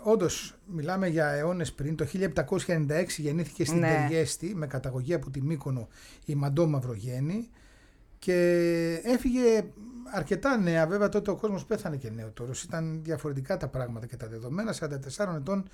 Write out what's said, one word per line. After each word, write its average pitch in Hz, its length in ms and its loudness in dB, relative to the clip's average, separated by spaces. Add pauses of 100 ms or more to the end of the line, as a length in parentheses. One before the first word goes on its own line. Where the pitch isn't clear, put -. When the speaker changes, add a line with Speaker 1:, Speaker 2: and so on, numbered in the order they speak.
Speaker 1:
όντως, 214 600 2
μιλάμε 180 420 -2
για 156 200 4
αιώνες 151 460 0
πριν. 151 220 -2
Το 151 100 0
χίλια 185 200 -2
επτακόσια 170 480 0
ενενήντα 151 220 2
έξι 180 260 -2
γεννήθηκε 151 440 -2
στην 165 140 2
Speaker 2:
Ναι. 165 80 6
Speaker 1:
Τεργέστη, 160 680 2
με 151 120 -4
καταγωγή 131 460 -2
από 143 160 -2
τη 135 120 -6
Μύκονο, 139 460 -2 (380)
η 151 100 -2
Μαντώ 143 320 2
Μαυρογέννη. 131 840 -2 (680)
Και 170 840 4
έφυγε 240 600 4 (500)
αρκετά 202 440 2
νέα, 165 300 4
βέβαια 202 220 2
τότε 208 220 0
ο 170 40 0
κόσμος 190 300 -2
πέθανε 190 300 -2
και 131 140 -8
νεότερος. 113 540 -8
Ήταν 160 400 -4
διαφορετικά 147 540 -4
τα 143 100 -4
πράγματα 120 380 -6
και 117 120 -12
τα 113 100 -10
δεδομένα. 131 460 -6
Σαράντα 147 260 -6
τεσσάρων 160 360 -4
ετών 190 380 -2